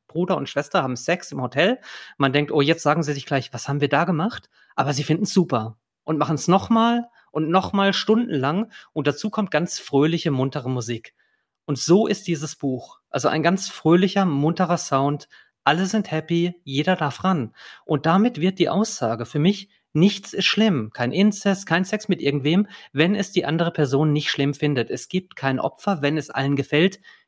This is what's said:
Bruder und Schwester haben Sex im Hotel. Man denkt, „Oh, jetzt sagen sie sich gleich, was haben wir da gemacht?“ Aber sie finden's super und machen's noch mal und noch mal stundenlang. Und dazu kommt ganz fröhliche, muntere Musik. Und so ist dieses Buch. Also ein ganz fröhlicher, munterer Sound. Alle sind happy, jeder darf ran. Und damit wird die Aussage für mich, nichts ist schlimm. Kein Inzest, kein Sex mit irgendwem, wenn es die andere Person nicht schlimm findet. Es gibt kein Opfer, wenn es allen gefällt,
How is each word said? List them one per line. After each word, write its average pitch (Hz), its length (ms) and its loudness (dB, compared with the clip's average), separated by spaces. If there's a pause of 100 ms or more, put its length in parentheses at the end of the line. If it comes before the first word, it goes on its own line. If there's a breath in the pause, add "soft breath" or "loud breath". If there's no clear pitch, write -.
Bruder 180 300 -2
und 139 100 -6
Schwester 147 360 -2
haben 127 120 -4
Sex 180 360 -4
im 139 100 -8
Hotel. 156 380 0 (380 loud breath)
Man 135 160 2
denkt, 147 180 0
„Oh, 147 100 2
jetzt 156 220 0
sagen 151 180 2
sie 147 120 -2
sich 139 120 -8
gleich, 135 260 -4
was - 160 -8
haben 143 140 -2
wir 135 80 2
da 147 140 2
gemacht?“ 151 440 -2 (280 soft breath)
Aber 135 180 0
sie 139 100 -4
finden's 180 300 0
super 120 460 0 (240)
und 156 160 -2
machen's 147 280 -2
noch 185 220 2
mal 233 380 2 (240 soft breath)
und 156 180 -2
noch 185 240 2
mal 196 200 2
stundenlang. 190 760 0 (220 loud breath)
Und 143 140 -2
dazu 147 240 -2
kommt 202 180 -2
ganz 165 300 -2
fröhliche, 160 500 0
muntere 131 400 -2
Musik. 117 460 -6 (500)
Und 139 140 -4
so 202 260 4
ist - 220 -4
dieses 156 280 -4
Buch. 131 440 -6 (100)
Also 143 180 -2
ein 156 140 2
ganz 180 280 0
fröhlicher, 185 560 2
munterer 165 520 0
Sound. 143 500 -2 (360 soft breath)
Alle 170 240 2
sind 208 220 -2
happy, 170 540 -2
jeder 147 320 0
darf 147 280 -4
ran. 170 300 0 (320 loud breath)
Und 147 200 0
damit 196 340 2
wird 190 200 0
die 160 100 2
Aussage 120 560 -2
für - 140 -4
mich, 196 300 0 (240)
nichts 180 400 2
ist - 120 -2
schlimm. 165 480 2
Kein 123 180 -2
Inzest, 196 560 2
kein 180 180 0
Sex 214 220 -6
mit 185 140 0
irgendwem, 147 460 2 (260 loud breath)
wenn 165 200 2
es 196 180 -4
die - 140 0
andere 165 260 0
Person 147 420 2
nicht 151 180 -2
schlimm 143 240 0
findet. 139 340 -2
Es - 200 -8
gibt - 260 -6
kein 135 240 -2
Opfer, - 420 -4
wenn 147 160 0
es 147 140 -6
allen 139 240 0
gefällt, 151 440 2 (280 soft breath)